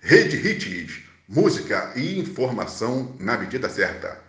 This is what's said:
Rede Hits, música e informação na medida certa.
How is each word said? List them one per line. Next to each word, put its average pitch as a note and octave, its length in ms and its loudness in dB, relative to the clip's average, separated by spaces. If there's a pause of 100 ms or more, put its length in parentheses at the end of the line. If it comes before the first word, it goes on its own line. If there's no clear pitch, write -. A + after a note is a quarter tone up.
Rede E3 360 6
Hits, - 640 -4 (260)
música G#2+ 640 2
e E3+ 240 -2
informação B2 1000 -4
na G#2+ 180 0
medida G#2 320 -4
certa. - 600 -2